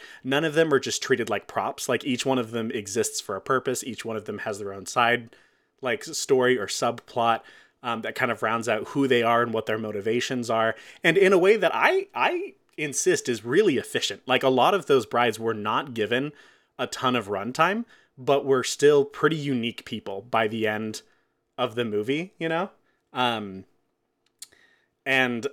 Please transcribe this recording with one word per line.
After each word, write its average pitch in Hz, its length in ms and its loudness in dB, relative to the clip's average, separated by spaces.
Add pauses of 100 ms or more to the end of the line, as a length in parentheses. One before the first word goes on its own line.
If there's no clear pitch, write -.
(240)
none 139 200 0
of 156 100 -2
them 160 200 4
are 131 60 4
just - 240 -4
treated 113 260 0
like 101 180 -2
props. - 420 -6
Like, 120 160 0
each 123 200 -4
one 131 140 0
of 113 120 -6
them 113 200 -6
exists 104 500 -4
for 101 140 -8
a 95 60 -8
purpose. 127 420 -2
Each 113 220 -12
one 113 120 -6
of 104 80 -10
them 104 140 -8
has 107 200 -8
their 101 140 -8
own 98 120 -14
side, 120 500 0 (460)
like, 120 260 -4
s-, 156 100 -10
story 127 400 4
or 98 100 -4
subplot, 117 760 0 (420)
um, 117 180 -4
that 110 140 -8
kind 123 160 0
of 110 120 -4
rounds 113 260 0
out 110 200 -2
who 139 180 0
they 120 160 4
are 117 180 4
and 117 120 0
what 110 120 -2
their 110 120 0
motivations 113 720 -4
are. 113 260 2 (280)
And 165 140 4
in 196 160 6
a 185 40 6
way 190 200 6
that 175 160 2
I, 339 420 2
I 339 380 -2 (240)
insist 151 520 0
is 107 160 -2
really 151 320 2
efficient. - 480 -4
Like, 127 180 2
a 135 60 4
lot 131 240 4
of 185 140 -2
those 131 180 4
brides 120 340 0
were 113 140 -2
not 110 400 -2
given 120 380 0 (480)
a 123 80 -4
ton 127 280 -2
of 107 120 -2
runtime, 131 580 -2 (320)
but 139 280 0
were 135 180 2
still 143 400 4
pretty 151 320 0
unique 127 480 -4
people 101 380 -8
by 113 260 0
the 107 200 -2
end 107 340 -4 (560)
of 123 180 -2
the 120 100 -2
movie, 120 540 -4
you 165 80 -4
know? 170 220 -2 (440)
Um, 110 520 -4 (1400)
and, 127 460 2